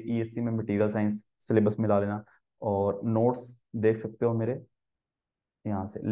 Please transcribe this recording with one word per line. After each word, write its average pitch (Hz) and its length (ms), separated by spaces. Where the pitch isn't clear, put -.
ईएससी 117 340
में 120 120
material 107 380
science 104 340
syllabus 107 420
मिला 104 200
लेना। 101 220
और 101 420
notes 113 560
देख 110 200
सकते 110 300
हो 117 80
मेरे 113 180
यहाँ 98 220
से, - 140